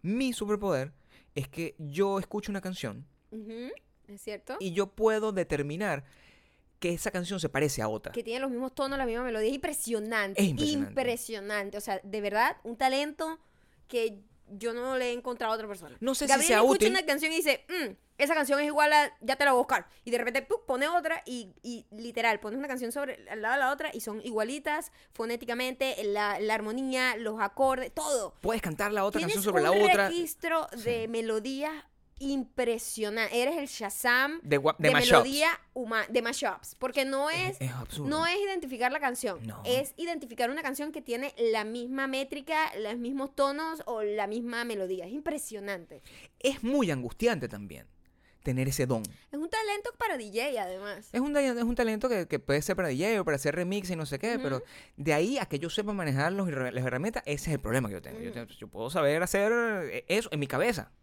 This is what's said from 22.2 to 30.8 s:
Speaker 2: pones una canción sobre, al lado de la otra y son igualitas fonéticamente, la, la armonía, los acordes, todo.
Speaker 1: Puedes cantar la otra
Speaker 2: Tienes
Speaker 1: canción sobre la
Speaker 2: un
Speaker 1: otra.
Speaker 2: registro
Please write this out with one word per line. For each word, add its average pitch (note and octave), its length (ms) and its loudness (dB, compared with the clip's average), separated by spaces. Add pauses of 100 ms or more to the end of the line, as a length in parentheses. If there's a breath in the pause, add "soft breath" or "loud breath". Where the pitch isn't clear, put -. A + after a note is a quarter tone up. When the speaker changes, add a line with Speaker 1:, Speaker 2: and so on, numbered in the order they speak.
Speaker 2:
pones A3 180 -6
una C#4+ 80 -6
canción B3+ 240 -4
sobre, C4 380 -6
al G#3+ 120 -8
lado A3 120 0
de C#4 80 2
la C4 100 2
otra D4 220 -4
y A3+ 80 -8
son G#3+ 240 -8
igualitas C4 680 -4 (220 soft breath)
fonéticamente, A#3+ 880 -4
la, G#3 380 0
la G#3+ 140 0
armonía, B3+ 600 0
los A3 240 -4
acordes, C4 540 0
todo. C#4 480 -2
Speaker 1:
Puedes A3 200 0
cantar G3+ 300 -2
la G3+ 140 2
otra G#3 140 0
Speaker 2:
Tienes - 160 0
Speaker 1:
canción G3+ 180 0
sobre D#3+ 100 6
la D#3+ 80 6
Speaker 2:
un G#4 120 6
Speaker 1:
otra. G3+ 260 6
Speaker 2:
registro E4 580 -2 (160)